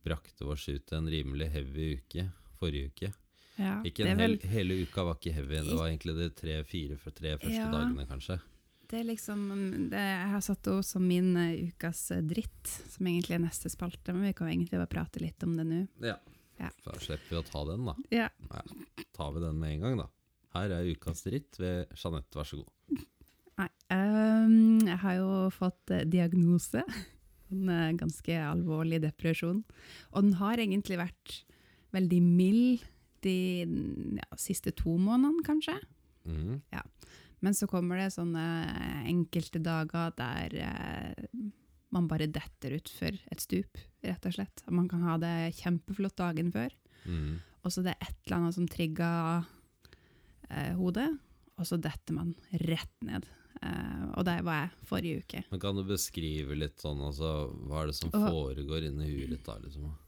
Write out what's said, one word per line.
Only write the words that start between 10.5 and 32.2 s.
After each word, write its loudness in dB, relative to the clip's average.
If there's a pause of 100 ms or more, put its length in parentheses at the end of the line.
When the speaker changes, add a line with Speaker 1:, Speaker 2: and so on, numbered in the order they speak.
Speaker 2:
opp 2
som 0
min, 6
eh, 0
ukas, -6
eh, 0
dritt, -4
som -6
egentlig 2
er 2
neste -6
spalte, -8
men 0
vi 2
kan -4
jo -2
egentlig 0
bare 0
prate -6
litt -6
om 0
det -2
nå. 0 (140)
Speaker 1:
Ja. -4 (360)
Speaker 2:
Ja. -10 (160)
Speaker 1:
Da -10
slipper -8
vi -4
å -2
ta -6
den, -4
da. -4 (180)
Speaker 2:
Ja. 0 (220)
Speaker 1:
Ja. -10 (480)
Tar -6
vi -4
den -2
med -2
en -4
gang, -2
da. -4 (480)
Her -2
er 0
ukas -4
dritt -6
ved -2
Jeanette, -6
vær -6
så -10
god. -8 (560)
Speaker 2:
Nei, -2 (220)
ehm, 8
jeg 2
har 2
jo 2
fått, -2
eh, 2
diagnose. 6 (680)
En, 0
eh, 2
ganske -2
alvorlig 0
depresjon. 0 (500)
Og 4
den 10
har 2
egentlig 0
vært -8 (480)
veldig 6